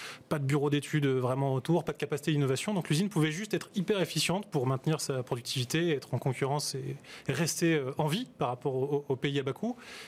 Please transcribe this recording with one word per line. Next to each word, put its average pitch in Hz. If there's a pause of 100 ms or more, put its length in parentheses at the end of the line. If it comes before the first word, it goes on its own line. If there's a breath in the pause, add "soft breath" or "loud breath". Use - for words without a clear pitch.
(280 loud breath)
pas 160
de 139
bureau 143
d'études, 143
euh, 131
vraiment 131
autour, 156
pas 151
de -
capacité 147
d'innovation. 143
Donc 185
l'usine 175
pouvait 156
juste 208
être -
hyper 196
efficiente 170
pour 127
maintenir 135
sa 131
productivité, 135
être 135
en 123
concurrence 139
et, 135 (320 loud breath)
et 139
rester, 165
euh, 135
en 156
vie 202 (100)
par 135
rapport 127
au, 143
au, -
au 131
pays 139
à -
bas 131
coût. 233 (320 loud breath)